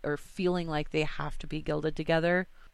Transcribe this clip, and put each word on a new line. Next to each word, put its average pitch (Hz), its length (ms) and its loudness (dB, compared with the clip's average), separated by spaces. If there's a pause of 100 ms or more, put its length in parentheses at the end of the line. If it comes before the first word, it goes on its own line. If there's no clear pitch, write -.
or 147 140 0
feeling 180 500 0
like 151 240 -2
they 156 120 2
have 147 360 -2
to - 80 -6
be 156 140 -4
guilded 151 340 0
together. 165 520 2 (260)